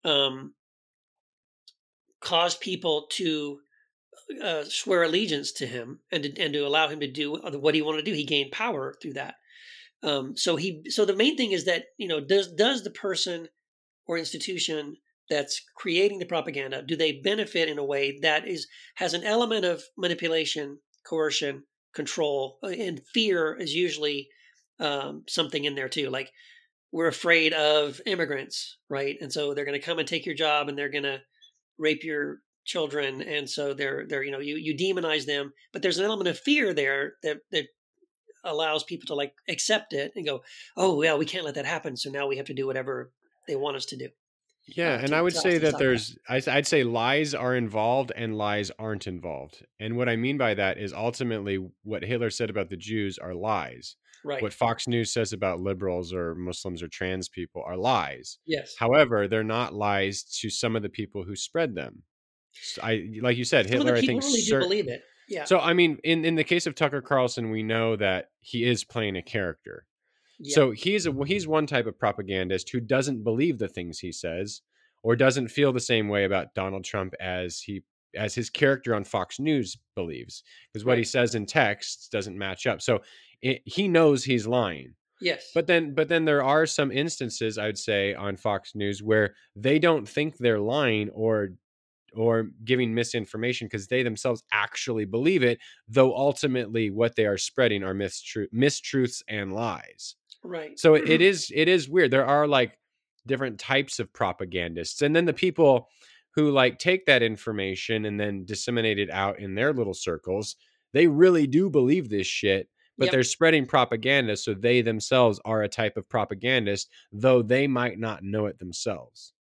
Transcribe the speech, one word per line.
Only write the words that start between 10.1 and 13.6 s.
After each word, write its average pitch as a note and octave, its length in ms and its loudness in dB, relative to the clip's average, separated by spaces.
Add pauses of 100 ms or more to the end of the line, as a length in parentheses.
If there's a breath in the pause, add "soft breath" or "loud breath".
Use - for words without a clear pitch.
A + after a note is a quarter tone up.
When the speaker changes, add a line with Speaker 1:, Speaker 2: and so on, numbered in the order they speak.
Speaker 1:
so E3+ 220 0
he, D#3+ 320 -6
so G#3+ 160 4
the F#3+ 100 2
main C4 220 4
thing A3+ 160 0
is E3+ 120 -2
that, E3+ 200 0 (120)
you G3 120 -6
know, D#3 100 0
does, F3+ 320 2
does G#3+ 320 2
the - 60 -10
person F3 580 -4 (600)